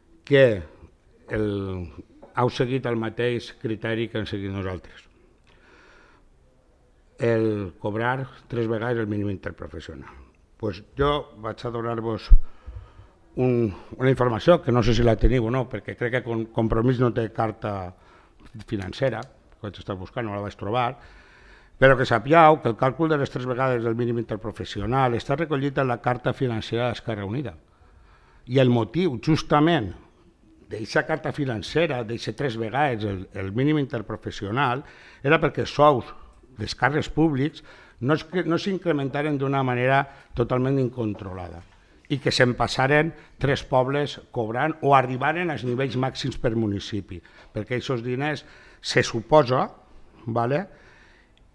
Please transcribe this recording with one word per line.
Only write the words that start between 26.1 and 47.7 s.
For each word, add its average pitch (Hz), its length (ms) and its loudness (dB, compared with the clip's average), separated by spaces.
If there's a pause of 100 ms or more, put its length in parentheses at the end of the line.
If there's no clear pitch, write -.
financera 117 540 -2
d'Esquerra 104 340 -6
Unida. 107 300 -6 (960)
I 131 80 4
el 131 140 6
motiu, 135 500 0
justament, 151 720 2 (760)
d'eixa 110 380 -2
carta 156 240 -4
financera, 131 720 -2
d'eixe 117 320 -8
tres 120 240 -4
vegades 113 480 -2
el, 95 260 -6
el 98 220 -8
mínim 147 240 2
interprofessional, 120 1040 -4 (400)
era 156 160 4
perquè 139 260 -2
sous 143 400 4 (520)
dels 104 180 -8
càrrecs 135 340 0
públics 151 540 0 (380)
no 139 160 2
es, - 80 -6 (200)
no 165 140 0
s'incrementaren 147 800 -2
d'una 139 240 0
manera 127 400 2 (320)
totalment 127 460 0
incontrolada 95 800 -6 (500)
i 143 80 -2
que 131 140 0
se'n 123 260 4
passaren 147 540 2 (260)
tres 135 240 0
pobles 139 540 0 (180)
cobrant 123 380 -2 (100)
o 139 140 4
arribaren 135 560 0
als 107 100 -8
nivells 127 320 -2
màxims 127 460 -4
per 120 180 0
municipi, 98 640 -4 (320)
perquè 113 240 -6